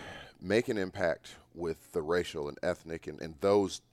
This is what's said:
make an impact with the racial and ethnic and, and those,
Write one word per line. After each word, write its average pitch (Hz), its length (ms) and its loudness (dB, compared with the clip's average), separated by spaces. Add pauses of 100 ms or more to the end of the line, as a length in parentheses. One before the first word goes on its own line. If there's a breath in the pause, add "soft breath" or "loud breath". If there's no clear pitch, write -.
(400 loud breath)
make 104 280 2
an 113 100 0
impact 92 560 -2 (200)
with 82 380 -6
the 85 100 0
racial 80 460 0
and 73 140 -12
ethnic 82 460 -4
and, 76 120 -10
and 80 200 -8
those, 98 400 4 (120)